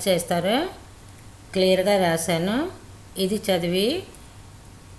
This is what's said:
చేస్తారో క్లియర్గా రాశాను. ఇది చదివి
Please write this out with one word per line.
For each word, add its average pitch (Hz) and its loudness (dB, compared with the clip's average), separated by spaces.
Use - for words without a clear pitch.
చేస్తారో 180 2
క్లియర్గా 185 4
రాశాను. 170 0
ఇది 196 0
చదివి 185 2